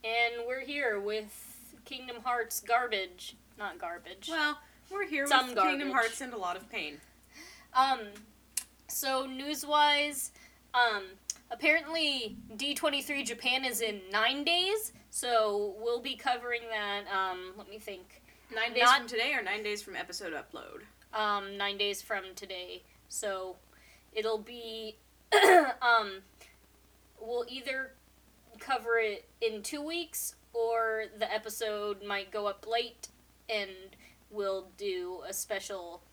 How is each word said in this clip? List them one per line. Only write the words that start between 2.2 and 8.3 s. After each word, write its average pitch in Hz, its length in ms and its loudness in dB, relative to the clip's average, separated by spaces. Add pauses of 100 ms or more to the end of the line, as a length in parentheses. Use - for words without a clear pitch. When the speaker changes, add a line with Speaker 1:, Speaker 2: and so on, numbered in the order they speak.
Speaker 1:
Hearts 240 360 0
garbage. 220 760 0 (220)
Not 190 200 -6
garbage. 175 520 -8
Speaker 2:
Well, 302 280 0 (320)
we're 381 160 -2
here 285 200 0
Speaker 1:
Some 254 220 6
Speaker 2:
with 233 100 -2
Kingdom 277 300 2
Speaker 1:
garbage. 262 40 -2
Speaker 2:
Hearts 226 300 2
and 247 100 -10
a 226 60 -8
lot 180 180 -2
of 220 140 -12
pain. 151 280 -8 (760)
Speaker 1:
Um, 262 260 6 (880)